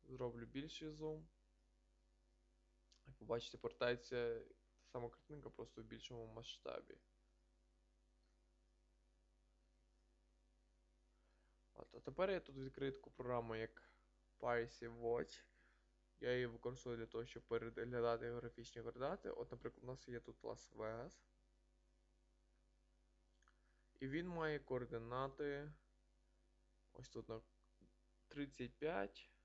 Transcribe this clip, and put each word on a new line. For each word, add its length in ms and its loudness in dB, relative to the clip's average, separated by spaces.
Зроблю 420 -2
більший 460 -4
зум. 360 -4
Як 140 -14
ви 40 -10
бачите, 320 0
портається 840 2
та 460 -16
сама 240 -4
картинка, 400 -12
просто 320 -8
в 40 -10
більшому 420 -8
масштабі. 720 -6
От, 220 -12
а 40 -8
тепер 320 2
я 80 2
тут 160 -10
відкрию 360 0
таку 200 -10
програму, 440 2
як 360 -4
Piracy 640 2
Watch. 420 4
Я 120 6
її 120 6
використовую 540 -2
для 60 0
того, 200 -2
щоб 180 -8
переглядати 840 4
географічні 560 -4
координати. 500 0
От, 200 -2
наприклад, 320 -6
у 40 -6
нас 200 -6
є 120 -4
тут 240 -12
Лас-Вегас. 760 -4
І 80 0
він 200 2
має 320 2
координати 1120 0
ось 160 -10
тут 200 -6
на 120 -4
тридцять 460 -4
п'ять 560 0